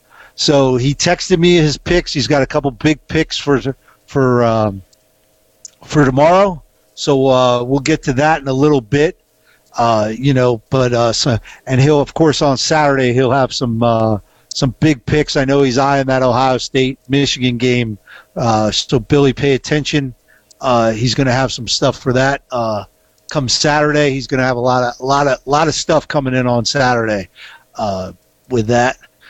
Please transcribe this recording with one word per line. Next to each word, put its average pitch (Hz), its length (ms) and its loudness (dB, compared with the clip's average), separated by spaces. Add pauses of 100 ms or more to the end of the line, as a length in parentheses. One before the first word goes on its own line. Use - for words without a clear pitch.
(360)
So 135 420 2
he 135 180 -2
texted 180 420 0
me 175 200 4
his 151 200 2
picks. - 360 -2
He's 127 140 -2
got 143 140 2
a 131 40 0
couple 139 260 -2
big 147 380 -2
picks 156 280 -2
for, 143 220 0 (480)
for, 127 340 2
um, 110 400 0 (1000)
for 147 220 2
tomorrow. 165 580 2 (320)
So, 135 320 0
uh, 127 340 2
we'll 131 200 -2
get 156 220 -2
to 143 100 -4
that 151 280 0
in 139 60 -8
a 135 60 -2
little 143 260 2
bit. 143 400 -2 (580)
Uh, 113 380 0
you 135 180 0
know, 123 360 0
but, 123 240 0
uh, 117 180 0
so, 117 260 -2 (300)
and 131 140 2
he'll, 147 180 4
of 135 140 -4
course, 160 280 2
on 143 140 2
Saturday, 139 560 0
he'll 123 200 2
have 131 220 0
some, 117 300 -4
uh, 113 360 0 (340)
some 135 260 -2
big 151 260 0
picks. 151 300 -2
I 143 80 0
know 139 200 2
he's 127 140 0
eyeing 139 300 2
that 131 160 0
Ohio 127 360 0
State 131 400 -4 (100)
Michigan 127 480 0
game. 120 400 -2 (400)
Uh, 110 340 0
so - 260 -2
Billy, 139 360 2
pay 139 220 0
attention. 143 600 -4 (460)
Uh, 117 300 0
he's 113 240 -2
gonna 135 180 0
have 131 180 -2
some 113 160 -12
stuff - 320 -2
for 127 140 -2
that. 135 360 0
Uh, 110 360 -4 (440)
come 135 200 -4
Saturday, 147 640 2
he's 131 160 -6
gonna 127 160 0
have 127 120 0
a 120 60 -4
lot 127 220 2
of, 120 180 -4
a 127 40 -8
lot 139 220 2
of, 127 180 0
lot 151 220 2
of 139 60 -2
stuff - 340 -2
coming 135 260 -2
in 127 140 0
on 120 180 0
Saturday, 113 640 -2 (480)
uh, 95 360 -6 (380)
with 117 180 -2
that. 120 300 2 (320)